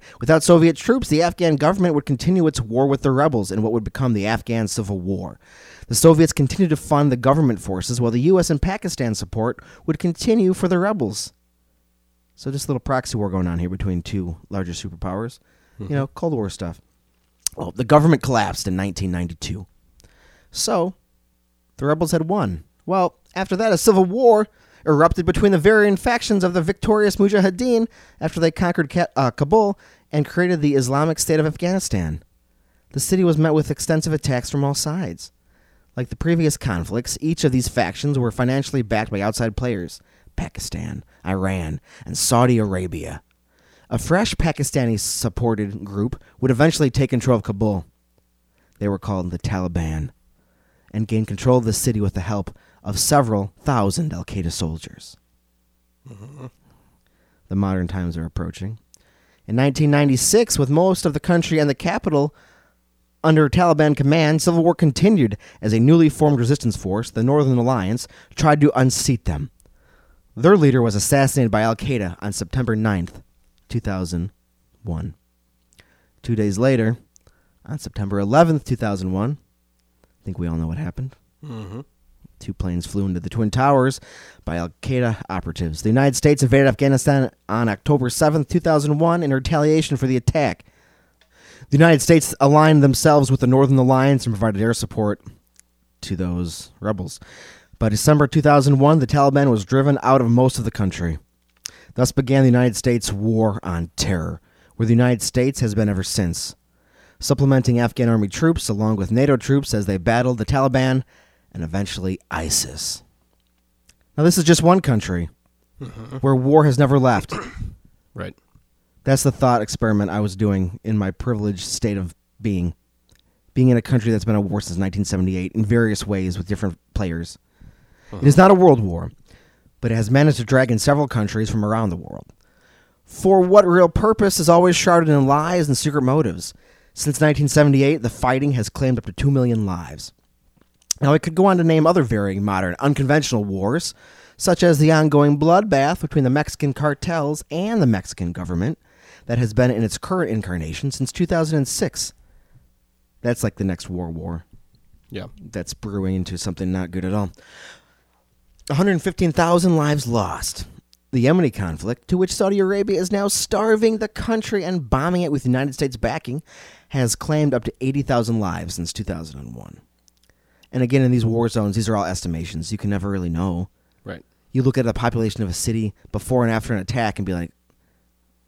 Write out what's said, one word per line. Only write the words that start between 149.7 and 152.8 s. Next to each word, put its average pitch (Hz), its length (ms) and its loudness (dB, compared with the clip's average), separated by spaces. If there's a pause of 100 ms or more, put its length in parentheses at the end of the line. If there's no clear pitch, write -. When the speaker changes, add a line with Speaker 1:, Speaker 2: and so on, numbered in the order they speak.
Speaker 1:
in 113 100 -2
its 110 160 -2
current 180 320 -4
incarnation 90 600 -6
since - 220 -6
two 180 120 -2
thousand 160 320 0
and 139 100 0
six. - 440 -6 (1080)